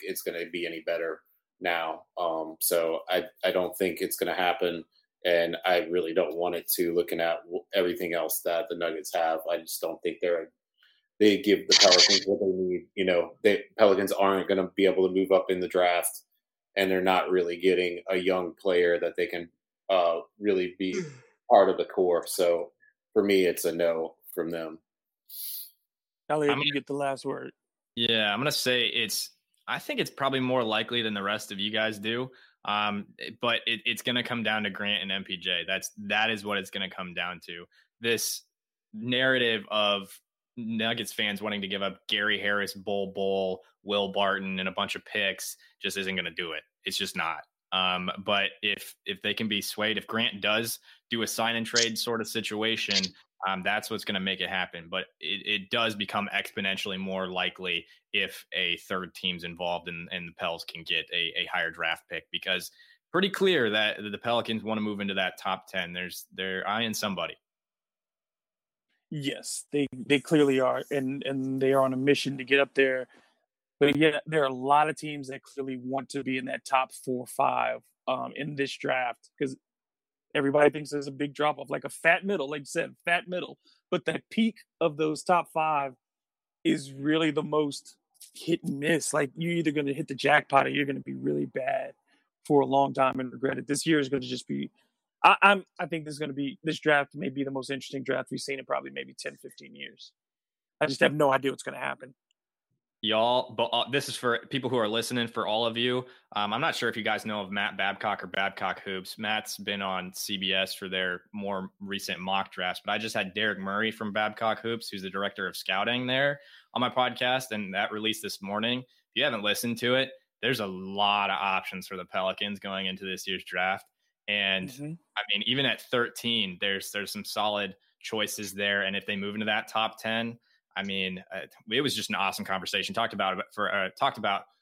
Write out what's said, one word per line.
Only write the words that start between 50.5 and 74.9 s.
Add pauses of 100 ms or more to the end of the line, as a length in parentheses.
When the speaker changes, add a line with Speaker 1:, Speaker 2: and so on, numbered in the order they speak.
Speaker 4:
do
a
sign
and
trade
sort
of
situation, (400)
um,
that's
what's
gonna
make
it
happen.
But (140)
it,
it
does
become
exponentially
more
likely (280)
if
a (100)
third
team's
involved
and,
and
the
Pels
can
get
a,
a
higher
draft
pick,
because (400)
pretty
clear
that (120)
the
Pelicans
wanna
move
into
that
top
ten.
There's,
they're
eyeing
somebody. (1800)
Speaker 3:
Yes,
they,
they
clearly
are,
and,
and
they
are
on
a
mission
to
get
up
there. (720)
But
yeah,
there
are
a
lot
of